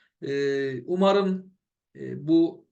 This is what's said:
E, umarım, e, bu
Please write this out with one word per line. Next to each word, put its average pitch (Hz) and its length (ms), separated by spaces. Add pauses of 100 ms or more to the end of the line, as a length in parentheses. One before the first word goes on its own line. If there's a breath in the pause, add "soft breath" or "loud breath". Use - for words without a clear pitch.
(220 loud breath)
E, 139 600
umarım, 190 720 (440)
e, 135 320
bu 165 440